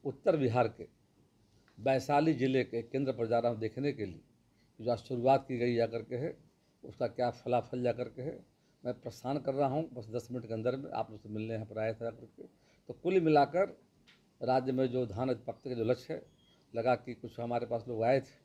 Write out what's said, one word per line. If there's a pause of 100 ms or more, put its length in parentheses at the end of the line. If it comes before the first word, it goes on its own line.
उत्तर
बिहार (100)
के (920)
वैशाली
ज़िले
के
केंद्र
पर
जा
रहा
हूँ
देखने
के
लिए (580)
जो
आज
शुरुआत
की
गई
जा
करके
है, (480)
उसका
क्या
फलाफल
जा
करके
है। (440)
मैं
प्रस्थान
कर
रहा
हूँ, (100)
बस
दस
मिनट
के
अंदर
में
आप
लोग
से
मिलने
यहाँ
पर
आए
थे
जा
करके। (460)
तो
कुल
मिलाकर (640)
राज्य
में
जो
धान
अधिपत्य
का
जो
लक्ष्य
है, (520)
लगा
कि
कुछ
हमारे
पास
लोग
आए
थे (120)